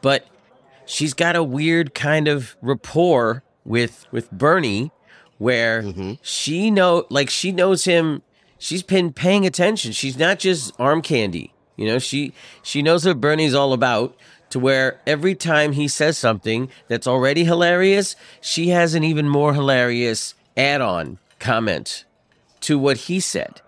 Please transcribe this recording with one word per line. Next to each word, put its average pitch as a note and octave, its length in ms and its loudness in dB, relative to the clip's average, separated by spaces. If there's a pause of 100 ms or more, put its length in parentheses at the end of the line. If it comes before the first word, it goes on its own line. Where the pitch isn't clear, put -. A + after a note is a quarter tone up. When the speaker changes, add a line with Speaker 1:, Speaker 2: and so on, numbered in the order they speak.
Speaker 1:
But C3+ 240 0 (600)
she's D3 280 -4
got E3+ 220 0
a E3+ 80 2
weird D3+ 500 0
kind D3+ 360 0
of C#3 320 -4
rapport C3 800 0 (220)
with, A#2 460 -2
with A#2 200 -6
Bernie C3 600 0 (460)
where A2+ 460 0
Speaker 2:
Mm-hmm. F#2+ 380 -8
Speaker 1:
she F#3 500 -2
know, F3+ 380 2
like, C#3 200 0
she F3+ 220 -4
knows F#3 320 2
him. E3 380 2 (360)
She's F3 260 -8
been F3+ 280 0
paying F#3+ 340 2
attention. F#3 460 0
She's B2+ 260 -6
not F3 220 0
just E3 400 -2
arm C#3+ 220 2
candy. G#2 520 -4 (220)
You G#2 120 -4
know, A#2 120 0
she, C3+ 320 -6 (320)
she - 180 -4
knows E3 240 2
what E3+ 140 2
Bernie's D3+ 340 2
all C#3 200 2
about, B2 420 0 (360)
to C3 80 -4
where C3 460 0
every D#3 300 0
time D3+ 380 0
he C#3 160 -2
says D3+ 280 0
something A2+ 520 -2 (180)
that's A#2 200 -4
already C3 360 2
hilarious, F3 720 2 (240)
she E3+ 300 -2
has E3+ 240 2
an E3 100 2
even D3+ 240 0
more C#3+ 260 2
hilarious B2 840 0 (200)
add-on A2 600 -2 (220)
comment A2 680 -2 (560)
to D3 180 0
what C#3 180 2
he F#3 220 -4
said. - 480 -6